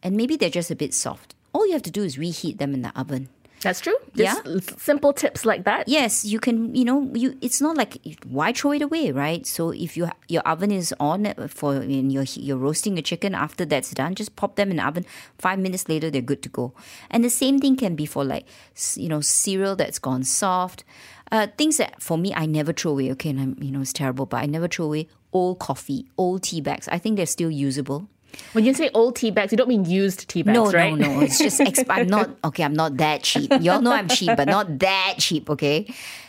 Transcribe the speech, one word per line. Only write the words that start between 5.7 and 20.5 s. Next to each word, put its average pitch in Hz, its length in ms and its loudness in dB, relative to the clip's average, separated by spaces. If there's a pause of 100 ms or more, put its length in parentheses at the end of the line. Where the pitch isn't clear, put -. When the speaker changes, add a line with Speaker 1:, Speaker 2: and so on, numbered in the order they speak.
Speaker 1:
Yes, 262 360 2
you 208 160 -2
can, 226 340 0
you 254 100 4
know, 262 300 2
you, 247 260 0
it's - 200 -2
not 311 160 2
like, 247 220 -2 (280)
why 143 260 0
throw 285 200 0
it 294 100 0
away, 294 300 0
right? 147 340 -2
So 165 240 -2
if - 260 -8
you 170 100 0
ha-, 165 100 -8 (120)
your 165 140 0
oven 165 300 0
is 180 260 -2
on 185 340 0 (160)
for, 143 280 -2
and 135 360 0
you're, 135 120 0 (100)
you're 139 220 -6
roasting 156 420 -2
a 156 40 -6
chicken, 185 340 -4
after - 280 -4
that's 147 280 -2
done, 165 240 -4
just 214 180 -10
pop - 220 -4
them 202 140 2
in 180 80 0
the 95 80 0
oven. 165 200 -2 (320)
Five 190 220 -2
minutes 185 280 -4
later, 160 220 0
they're 139 120 -2
good 135 200 -4
to - 60 -14
go. 127 240 -6 (360)
And 233 160 2
the 240 60 2
same 277 300 2
thing 269 160 4
can 214 180 -2
be 151 120 -2
for, 143 180 -4
like, 139 220 -4 (300)
s-, - 200 -4
you - 120 -6
know, 151 120 -2
cereal 190 560 0
that's - 240 -2
gone 131 240 -2
soft. 185 580 0 (480)